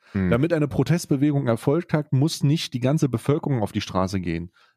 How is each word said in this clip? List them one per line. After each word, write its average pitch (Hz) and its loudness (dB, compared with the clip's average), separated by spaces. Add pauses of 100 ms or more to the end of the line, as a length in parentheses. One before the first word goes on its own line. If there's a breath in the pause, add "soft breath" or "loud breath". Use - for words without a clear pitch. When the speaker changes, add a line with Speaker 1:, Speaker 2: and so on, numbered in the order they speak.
(120 loud breath)
Speaker 1:
Hm. 95 0
Speaker 2:
Damit 139 2
eine 151 2
Protestbewegung 143 0
Erfolg 139 0
hat, 151 -2
muss 143 2
nicht 147 0
die 123 -4
ganze 135 2
Bevölkerung 131 -2
auf 98 -2
die 101 -4
Straße 92 -2
gehen. 85 -6 (260 soft breath)